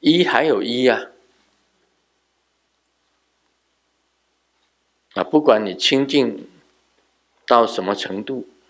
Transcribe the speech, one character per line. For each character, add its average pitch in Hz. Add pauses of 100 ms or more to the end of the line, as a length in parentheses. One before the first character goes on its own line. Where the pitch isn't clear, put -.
一 170
还 -
有 117
一 123
啊。 113 (4000)
啊， 95
不 -
管 127
你 92
清 139
净 131 (960)
到 117
什 -
么 98
程 98
度。 127 (220)